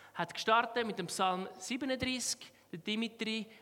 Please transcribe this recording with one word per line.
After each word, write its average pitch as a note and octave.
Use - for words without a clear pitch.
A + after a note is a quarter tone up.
hat E3
gestartet A#3
mit G3+
dem F3
Psalm F#3
siebenunddreißig, B3+
der F3
Dimitri A3